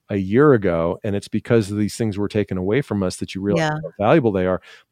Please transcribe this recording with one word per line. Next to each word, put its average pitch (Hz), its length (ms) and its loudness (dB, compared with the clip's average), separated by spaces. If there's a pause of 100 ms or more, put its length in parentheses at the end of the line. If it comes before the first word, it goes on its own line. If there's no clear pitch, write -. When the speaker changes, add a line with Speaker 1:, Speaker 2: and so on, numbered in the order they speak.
(100)
Speaker 1:
a 104 60 -2
year 110 380 4
ago. 87 480 0
And 101 140 -2
it's 101 120 -8
because 113 400 0
these 104 280 -2
things 107 200 -2
were 101 120 -4
taken 101 280 -2
away 101 260 0
from 104 200 -4
us 92 140 -4
that - 180 -10
you 95 80 -6
realize 156 320 0
Speaker 2:
Yeah. 156 80 -8
Speaker 1:
how - 240 -4
valuable 127 240 4
they 92 160 0
are. 92 160 -2 (300)